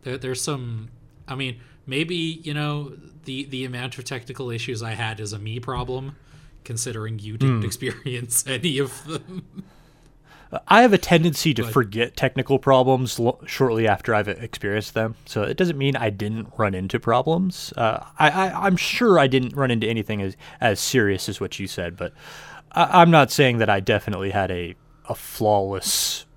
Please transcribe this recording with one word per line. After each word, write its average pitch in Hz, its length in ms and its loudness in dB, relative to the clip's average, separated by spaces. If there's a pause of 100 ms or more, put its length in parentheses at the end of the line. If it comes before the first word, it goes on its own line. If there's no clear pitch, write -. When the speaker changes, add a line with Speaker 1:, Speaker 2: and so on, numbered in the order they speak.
Speaker 1:
There, 131 160 -8
there's 127 240 -6
some, 117 480 -6 (380)
I 135 80 -10
mean, 131 240 -6 (260)
maybe, 156 300 -4
you 165 400 -6
know, 147 380 -4 (320)
the, 135 200 -8
the 131 180 -8
amount 127 360 -8
of 123 60 -12
technical 131 440 -10
issues 117 320 -6
I 113 120 -6
had 110 260 -6
is 104 140 -8
a 110 40 -10
me 107 220 -8
problem, 127 560 -8 (480)
considering 113 560 -8
you 107 180 -12
didn't 127 220 2
Speaker 2:
Hmm. 107 60 -2
Speaker 1:
<laughs> - 0 -
experience 120 800 -6
any 135 320 -2
of 135 260 -4
them. 165 400 -12 (1200)
Speaker 2:
I 208 140 8
have 247 120 8
a 190 40 6
tendency 160 560 4
to 113 80 0
Speaker 1:
But 113 120 -4
Speaker 2:
forget 117 440 0
technical 135 400 0
problems 127 600 4
lo-, 117 260 0
shortly 113 420 2
after 107 280 2
I've 104 120 2
experienced 104 680 -6
them, 113 180 -2 (140)
so 107 160 -2
it 110 140 -4
doesn't 170 200 2
mean 135 180 2
I 117 140 0
didn't 104 380 -4 (100)
run 104 160 0
into 95 260 -2
problems. 160 800 0
Uh, 113 260 0 (140)
I, 151 140 4
I, 190 340 -2
I'm 190 100 4
sure 190 440 4
I 139 80 6
didn't 127 280 0
run 139 140 0
into 113 180 0
anything 110 360 -2
as, 95 120 -6 (240)
as 110 200 2
serious 101 500 2
as 101 100 -8
what 92 200 -8
you 98 80 -8
said, 87 280 -8
but 90 180 -8 (580)
I, 175 280 4
I'm 170 120 10
not 147 180 8
saying 127 300 2
that 110 100 4
I 101 100 4
definitely 98 520 -2
had 95 180 0
a 87 240 -6 (360)
a 107 60 -6
flawless - 1120 -2 (120)